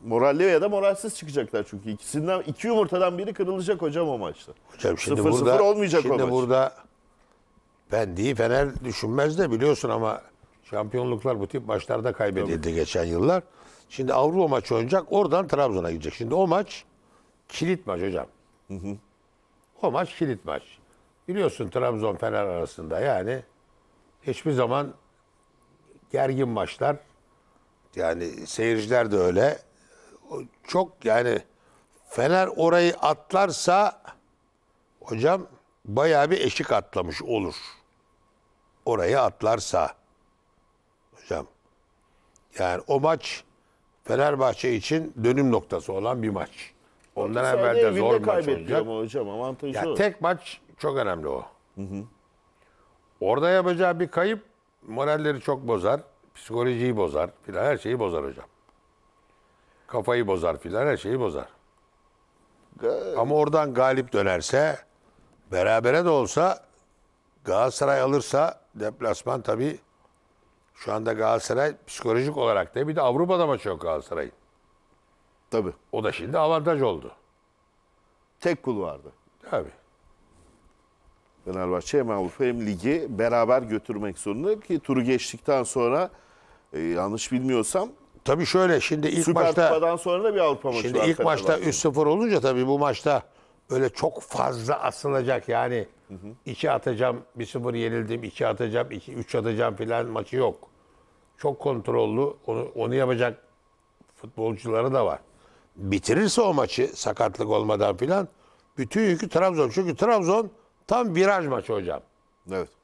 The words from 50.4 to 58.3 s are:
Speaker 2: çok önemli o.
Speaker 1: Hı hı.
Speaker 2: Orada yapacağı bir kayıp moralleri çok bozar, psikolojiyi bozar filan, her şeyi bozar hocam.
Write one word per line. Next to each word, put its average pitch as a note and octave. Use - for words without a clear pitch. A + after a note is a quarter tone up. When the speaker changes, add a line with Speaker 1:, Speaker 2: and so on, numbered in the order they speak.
Speaker 2:
çok C#3
önemli F2
o. C2
Speaker 1:
Hı F#2+
hı. G2
Speaker 2:
Orada C3
yapacağı F3+
bir F3+
kayıp G#3
moralleri D3
çok C3+
bozar, A2
psikolojiyi A#2+
bozar E2+
filan, F#2+
her C#3
şeyi A#2+
bozar E2+
hocam. B1+